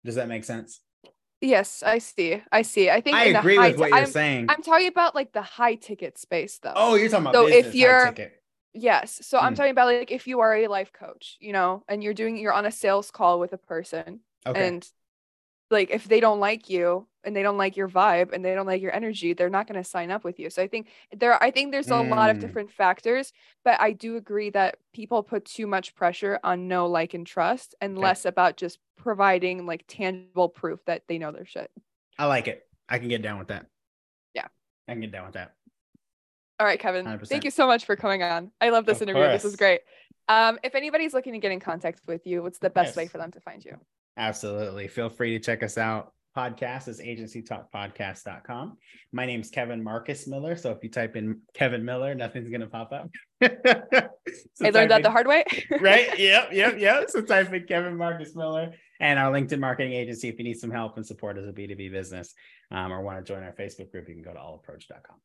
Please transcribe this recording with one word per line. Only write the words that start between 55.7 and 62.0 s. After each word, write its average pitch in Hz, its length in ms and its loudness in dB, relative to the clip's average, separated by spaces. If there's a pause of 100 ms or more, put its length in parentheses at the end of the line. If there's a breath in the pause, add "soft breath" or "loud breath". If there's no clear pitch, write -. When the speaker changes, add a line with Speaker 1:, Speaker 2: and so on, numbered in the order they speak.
Speaker 1:
Right? 214 380 6
Yep, 196 340 4
yep, 208 260 2
yep. 214 320 2
So 233 120 -2
type 190 300 2
in 175 140 -6
Kevin 175 300 -4
Marcus 170 400 -8
Miller 160 360 -6 (280 soft breath)
and 143 180 2
our 135 140 2
LinkedIn 139 260 -2
marketing 131 360 -4
agency. 120 340 -8
If 113 100 -10
you 120 60 -10
need 117 160 -8
some 113 100 -10
help 113 280 -8
and 110 80 -12
support 104 300 -12
as 101 120 -12
a 98 40 -14
B 101 140 -14
two 98 80 -14
B 98 140 -12
business, 92 440 -12 (380 soft breath)